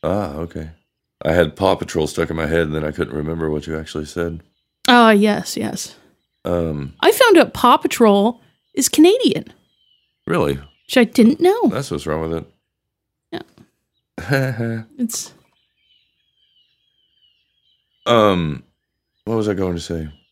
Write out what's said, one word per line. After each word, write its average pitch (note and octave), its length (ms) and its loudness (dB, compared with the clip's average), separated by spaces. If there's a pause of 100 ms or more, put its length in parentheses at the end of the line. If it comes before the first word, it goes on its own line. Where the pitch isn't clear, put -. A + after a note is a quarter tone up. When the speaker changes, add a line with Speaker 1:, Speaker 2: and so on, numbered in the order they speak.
Speaker 1:
Ah, F2 300 -2
okay. D#2+ 360 -10 (540)
I D#2+ 80 0
had E2 240 2
Paw F#2 180 2
Patrol D#2+ 320 -4
stuck E2 240 -4
in D#2+ 60 -6
my D#2+ 100 -4
head, E2 220 0
and D2+ 60 -6
then D#2 100 -4
I D#2 80 -6
couldn't D2+ 240 -6
remember D#2 340 -4
what D2+ 160 -6
you D#2+ 100 -8
actually D#2 300 -10
said. E2 380 -8 (420)
Speaker 2:
Oh, A#3+ 240 6
yes, G#3 460 0
yes. - 400 -10 (480)
Speaker 1:
Um, D#2+ 560 -4
Speaker 2:
I F4 100 4
found A4+ 260 4
out A3 160 4
Paw B3+ 260 4
Patrol A3 640 2 (340)
is - 140 -2
Canadian. F4+ 640 2 (760)
Speaker 1:
Really? D2 260 0 (320)
Speaker 2:
Which - 100 -2
I B3 60 6
didn't A#3 380 4
know. G4 260 2
Speaker 1:
That's C#3 240 -2
what's D2 160 -6
wrong D#2 140 -2 (100)
with D#2 140 -6 (880)
it. - 100 -12 (800)
Speaker 2:
Yeah. A#2 680 -4
Speaker 1:
<laughs> - 100 -20
Speaker 2:
It's - 340 -8 (2750)
Speaker 1:
Um, G2 600 2 (600)
what A2+ 120 -4
was G#2+ 120 -2
I G2+ 60 -2
going F#2 200 -2
to E2 60 -6
say? D#2+ 280 -8 (240)